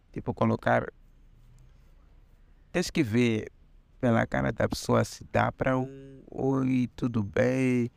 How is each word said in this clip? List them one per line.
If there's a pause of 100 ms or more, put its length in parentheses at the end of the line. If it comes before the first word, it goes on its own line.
(140)
tipo,
colocar. (1800)
Tens
que
ver (480)
pela
cara
da
pessoa
se
dá
pra
um (100)
"Oi,
tudo
bem?